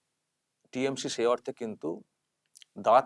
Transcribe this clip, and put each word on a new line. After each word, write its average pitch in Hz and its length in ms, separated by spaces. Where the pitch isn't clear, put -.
টিএমসি 131 380
সেই 117 160
অর্থে 120 280
কিন্তু 143 480
দাঁত 113 260